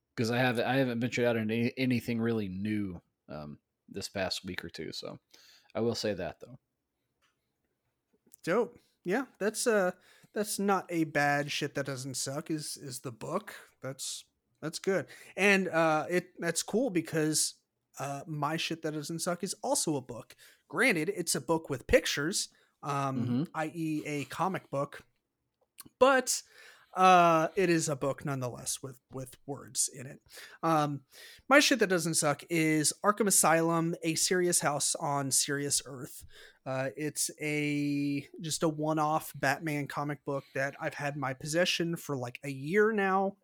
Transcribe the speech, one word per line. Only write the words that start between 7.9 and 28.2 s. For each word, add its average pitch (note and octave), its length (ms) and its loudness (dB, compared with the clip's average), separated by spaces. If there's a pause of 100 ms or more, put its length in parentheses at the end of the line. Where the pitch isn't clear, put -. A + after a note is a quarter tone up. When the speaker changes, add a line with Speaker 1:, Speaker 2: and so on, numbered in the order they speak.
Speaker 2:
Dope. G#3 360 -2 (240)
Yeah, A3+ 220 -2 (120)
that's, A3 300 -2
uh, G3+ 240 2 (420)
that's G#3 240 -4
not G3 320 0
a E3 140 2
bad D3 480 2
Shit - 240 -4
That C#3 100 -2
Doesn't C3+ 320 -8
Suck C#3 320 -6
is, D3+ 280 -6
is C3 240 -12
the C3+ 100 -10
book. C#3 420 -8 (300)
That's, - 420 -10 (340)
that's D#3+ 200 -8
good. F#3 260 0 (320)
And, F#3+ 300 4
uh, D#3+ 420 2
it, F3 300 -2
that's E3+ 240 -2
cool A#3+ 260 0
because, D#3+ 640 0 (460)
uh, C#3 260 -6
my D3+ 300 -2
Shit E3 260 -4
That D#3 120 -4
Doesn't D#3 260 -6
Suck F3 240 -4
is F#3+ 180 -4
also A#3 360 0
a B2+ 40 -6
book. B2 340 -14 (340)
Granted, F#3 440 2
it's E3 220 -2
a D#3 60 -4
book D#3+ 280 0
with C3+ 180 -6
pictures, - 600 2 (340)
um, C#3 400 -2
Speaker 1:
Mm-hmm. A#2+ 220 0 (100)
Speaker 2:
I D#3 120 -4 (100)
E D#3 300 -4
a D3 200 -4
comic E3 460 -4
book, C#3 320 -6 (960)
but, B3+ 420 6 (540)
uh, F3 600 8
it F#3 140 4
is D#3+ 200 2
a D3 80 -2
book C3+ 260 -4